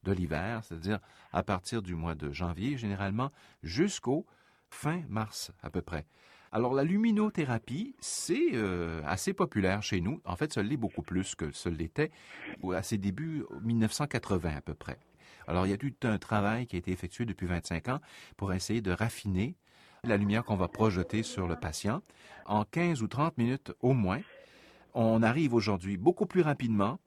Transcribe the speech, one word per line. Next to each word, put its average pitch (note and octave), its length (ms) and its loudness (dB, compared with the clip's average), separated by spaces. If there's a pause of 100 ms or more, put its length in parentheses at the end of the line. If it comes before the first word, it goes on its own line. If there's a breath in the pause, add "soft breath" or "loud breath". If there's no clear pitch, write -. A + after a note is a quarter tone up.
de F#2+ 80 2
l'hiver, F2+ 520 -2
c'est-à-dire F2 360 -4 (320 loud breath)
à F2+ 100 2
partir G#2 400 -2
du F2+ 120 -6
mois D#2+ 200 -2
de D2 180 -4
janvier, F2 460 -2
généralement, G2+ 520 -2 (320 loud breath)
jusqu'au C#3 600 0 (460 soft breath)
fin E3 400 -4
mars, A2 420 -6 (100)
à - 60 -10
peu F2 140 -2
près. D#2 240 -6 (440 loud breath)
Alors, B2 220 0
la C3+ 100 4
luminothérapie, G3+ 1160 0
c'est, C#4+ 540 0
euh, F2 500 0
assez F#2 300 0
populaire G2 480 2
chez G2 180 0
nous. G#2 240 -2
En F2+ 100 -4
fait, D3+ 200 -2
ça G#2+ 80 2
l'est B2 160 0
beaucoup G#2 240 -2
plus F#2 320 0
que D#2 160 -4
ce - 180 -4
l'était E2+ 420 -2 (520 loud breath)
au, F#2 100 -2
à F#2 100 0
ses A2 140 -2
débuts, A#2 480 -2 (100)
en C#2+ 60 -10
mille A#2 180 2
neuf A2 140 4
cent D3 140 -2
quatre-vingts F2 500 0
à C#2 60 -8
peu D2+ 120 -6
près. - 240 -10 (500 loud breath)
Alors, F2+ 180 2
il G2 40 2
y - 20 2
a G2 40 0
tout C#3 160 -4 (120)
un A2 140 2
travail A2 480 0
qui - 100 -6
a - 20 0
été F2+ 140 -4
effectué F#2 340 -4
depuis F#2 200 -4
vingt-cinq E2+ 420 -2
ans C3+ 120 -2 (360 loud breath)
pour G2 160 -2
essayer G#2+ 280 0
de F#2+ 120 0
raffiner G#2+ 640 0 (480 loud breath)
la A2+ 120 4
lumière G#2 280 2
qu'on G#2+ 120 0
va F#2 120 2
projeter G#2+ 540 2
sur F#2 260 -4
le E2 80 -2
patient. G2+ 440 -4 (460 loud breath)
En G#3 180 2
quinze E3 380 0
ou G#2+ 60 -2
trente D#3 300 0
minutes B2 420 0
au B2+ 120 6
moins, G#2+ 280 4 (720 loud breath)
on A2+ 280 4
arrive A#2+ 320 4
aujourd'hui G2+ 420 2
beaucoup F3 300 4
plus F3+ 160 2
rapidement B2 640 2